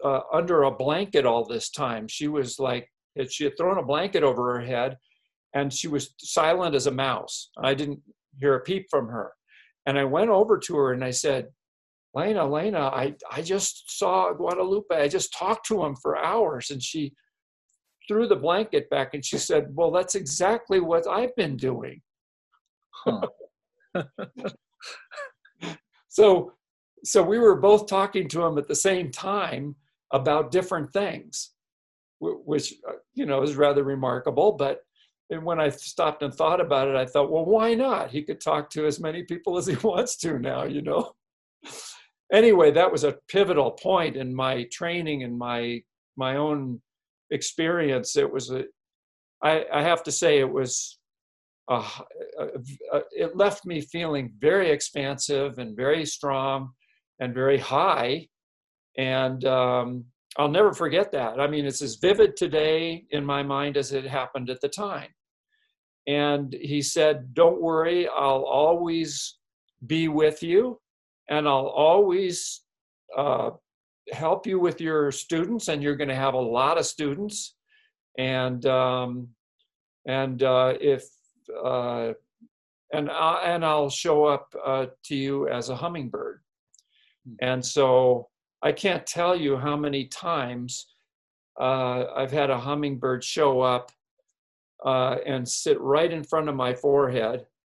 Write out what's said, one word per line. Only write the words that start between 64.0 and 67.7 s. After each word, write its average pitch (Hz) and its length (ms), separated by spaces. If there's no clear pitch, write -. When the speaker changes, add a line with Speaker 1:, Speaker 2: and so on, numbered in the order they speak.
Speaker 1:
happened 127 440
at 127 100
the 143 80
time. 196 420
And 143 520
he 143 240
said, 143 520
"Don't 170 260
worry, 165 480